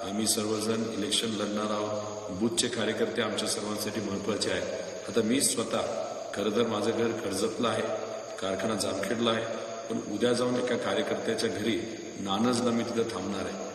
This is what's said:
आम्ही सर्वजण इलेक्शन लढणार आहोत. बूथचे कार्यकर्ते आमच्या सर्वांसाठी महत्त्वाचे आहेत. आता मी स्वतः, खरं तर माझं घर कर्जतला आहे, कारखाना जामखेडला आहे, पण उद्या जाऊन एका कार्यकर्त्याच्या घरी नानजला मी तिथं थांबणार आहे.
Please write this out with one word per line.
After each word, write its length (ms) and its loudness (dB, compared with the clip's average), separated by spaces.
आम्ही 240 0
सर्वजण 560 2
इलेक्शन 340 0
लढणार 440 0
आहोत. 480 -2
बूथचे 360 2
कार्यकर्ते 540 0
आमच्या 260 0
सर्वांसाठी 540 -2
महत्त्वाचे 500 0
आहेत. 120 0
आता 120 2
मी 200 4
स्वतः, 400 2
खरं 220 2
तर 120 4
माझं 240 0
घर 160 2
कर्जतला 600 0
आहे, 140 2
कारखाना 360 0
जामखेडला 560 2
आहे, 140 2
पण 240 -4
उद्या 200 4
जाऊन 220 2
एका 220 0
कार्यकर्त्याच्या 720 0
घरी 480 0
नानजला 500 2
मी 140 2
तिथं 200 0
थांबणार 420 -2
आहे. 300 -6